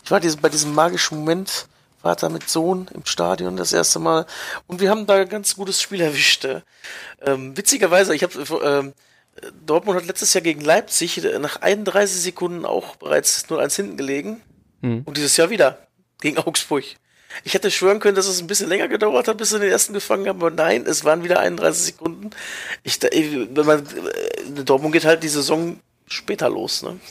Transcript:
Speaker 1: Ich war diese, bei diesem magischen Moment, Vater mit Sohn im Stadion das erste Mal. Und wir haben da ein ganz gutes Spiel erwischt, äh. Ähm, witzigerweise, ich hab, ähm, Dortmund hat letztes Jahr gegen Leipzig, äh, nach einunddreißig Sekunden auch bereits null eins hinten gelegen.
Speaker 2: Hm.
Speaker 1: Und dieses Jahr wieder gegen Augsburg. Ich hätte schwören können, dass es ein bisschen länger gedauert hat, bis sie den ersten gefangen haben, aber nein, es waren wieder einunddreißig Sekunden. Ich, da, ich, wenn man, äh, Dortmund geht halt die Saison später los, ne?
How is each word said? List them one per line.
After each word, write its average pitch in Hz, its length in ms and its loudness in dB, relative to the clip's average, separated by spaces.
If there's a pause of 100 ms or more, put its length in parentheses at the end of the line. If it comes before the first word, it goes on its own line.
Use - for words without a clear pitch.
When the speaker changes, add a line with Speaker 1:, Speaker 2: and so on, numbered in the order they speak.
Speaker 1:
Ich - 80 -8
war 196 80 6
diese, 160 180 0
bei 151 120 4
diesem 147 260 -2
magischen 165 440 2
Moment, 170 480 -2 (360)
Vater - 260 0
mit 160 200 -8
Sohn 185 440 0
im - 120 -14
Stadion - 520 -2
das 87 160 -2
erste 117 260 2
Mal. 165 280 0 (400)
Und 175 120 -8
wir 190 120 4
haben 214 160 0
da 202 80 6
ein 190 140 4
ganz 202 260 -4
gutes 190 260 -2
Spiel 196 200 -4
erwischt, 143 440 2
äh. 135 160 -4 (640)
Ähm, 135 320 0
witzigerweise, 196 560 4
ich 143 100 -2
hab, 175 80 0 (320)
ähm, 139 300 0 (720)
Dortmund 175 340 2
hat 170 60 -4
letztes - 300 0
Jahr 175 80 2
gegen 156 180 0
Leipzig, 165 600 2
äh, - 160 0
nach 147 220 -6
einunddreißig 196 600 0
Sekunden 175 440 -4
auch - 320 -4
bereits - 520 0
null 151 120 0
eins 143 140 0
hinten 202 220 -6
gelegen. 143 440 -6 (400)
Speaker 2:
Hm. 120 240 -2
Speaker 1:
Und 147 120 -8
dieses 143 200 2
Jahr 165 120 6
wieder 143 300 4 (420)
gegen 147 160 -2
Augsburg. 160 460 -2 (600)
Ich - 100 -4
hätte 190 160 0
schwören 196 300 4
können, 202 160 4
dass 190 120 2
es 180 120 -2
ein 170 80 -6
bisschen 175 220 -2
länger 196 180 0
gedauert 220 400 2
hat, 220 100 2
bis 214 120 -2
sie 214 100 0
den 202 100 2
ersten 196 240 2
gefangen 196 360 -2
haben, 185 100 -4
aber 165 120 2
nein, 175 340 2
es - 180 -2
waren 165 220 2
wieder 175 160 2
einunddreißig - 420 0 (120)
Sekunden. 185 340 -8 (540)
Ich, - 160 -4
da, - 120 2
ich, 151 180 2 (240)
wenn 151 120 4
man, 151 140 6
äh, 135 840 -6
Dortmund 139 300 4
geht 160 100 4
halt 160 180 4
die 156 60 -4
Saison 156 520 -2 (280)
später - 420 -2
los, - 340 -4
ne? - 140 -10 (140)